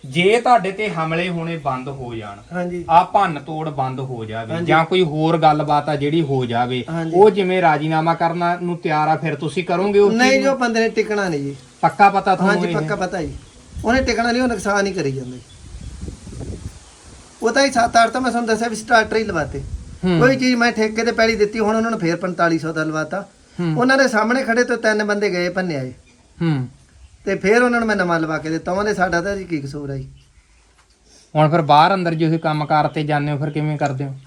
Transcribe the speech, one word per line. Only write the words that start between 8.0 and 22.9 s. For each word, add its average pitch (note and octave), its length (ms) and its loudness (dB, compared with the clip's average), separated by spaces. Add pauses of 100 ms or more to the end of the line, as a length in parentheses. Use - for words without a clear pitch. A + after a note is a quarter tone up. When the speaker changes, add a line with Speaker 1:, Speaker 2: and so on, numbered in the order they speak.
Speaker 1:
ਕਰਨਾ E3+ 480 0
ਨੂੰ F3 140 -4
ਤਿਆਰ D3+ 320 0
ਆ, D#3 80 2
ਫਿਰ D3+ 180 -4
ਤੁਸੀਂ E3 300 -4
ਕਰੋਗੇ F#3+ 340 0
ਉਸ G3+ 160 6
Speaker 2:
ਨਹੀਂ B3 160 4
Speaker 1:
ਚੀਜ਼ C4+ 120 2
Speaker 2:
ਜੀ, C4+ 40 0
ਉਹ C#4 60 2
Speaker 1:
ਨੂੰ? B3+ 80 -2
Speaker 2:
ਬੰਦੇ A#3 200 0
ਨੇ A3+ 80 2
ਟਿਕਣਾ G#3+ 400 -2
ਨਹੀਂ D3+ 120 -4
ਜੀ। C#3 160 -8 (240)
Speaker 1:
ਪੱਕਾ - 280 4
ਪਤਾ F#3+ 280 2
ਤੁਹਾਨੂੰ G3 200 2
Speaker 2:
ਹਾਂਜੀ, F3 160 -2
Speaker 1:
ਇਹ? - 40 -2
Speaker 2:
ਪੱਕਾ G3+ 200 -2
ਪਤਾ F3+ 260 -4
ਜੀ। C#3+ 120 -8 (500)
ਉਹਨੇ B3+ 180 2
ਟਿਕਣਾ A#3 300 0
ਨਹੀਂ, B3 100 0
ਉਹ B3+ 60 0
ਨੁਕਸਾਨ G3+ 380 0
ਹੀ G3 60 -4
ਕਰੀ D3 200 -4
ਜਾਂਦਾ B2+ 240 -10
ਜੀ। A#2+ 60 -18 (2000)
ਉਹ A#3 80 0
ਤਾਂ C#4 160 2
ਹੀ C4+ 40 0
ਸੱਤ A#3+ 200 0 (140)
ਅੱਠ A3+ 60 0
ਤਾਂ B3+ 100 -4
ਮੈਂ B3+ 100 0
ਤੁਹਾਨੂੰ A#3 180 -2
ਦੱਸਿਆ A3+ 200 0
ਵੀ A3 80 -6
ਸਟਾਰਟਰ A3 400 2
ਹੀ A3 80 0
ਲਵਾਤੇ। D3+ 360 -4 (440)
Speaker 1:
ਹੂੰ। F3+ 160 2
Speaker 2:
ਕੋਈ B3+ 160 6
ਚੀਜ਼ B3+ 180 2
ਮੈਂ A#3 180 2
ਠੇਕੇ A3 320 -2
ਤੇ A#3 80 0
ਪੈਲੀ A3+ 240 2
ਦਿੱਤੀ, G#3 220 0
ਹੁਣ A3 180 0
ਉਹਨਾਂ A3+ 140 0
ਨੂੰ A3 100 -4
ਫੇਰ E3+ 160 0
ਪੰਤਾਲੀ E3+ 420 0
ਸੌ D#3+ 140 -6
ਦਾ D#3+ 120 -2
ਲਵਾਤਾ। D#3 440 -6 (320)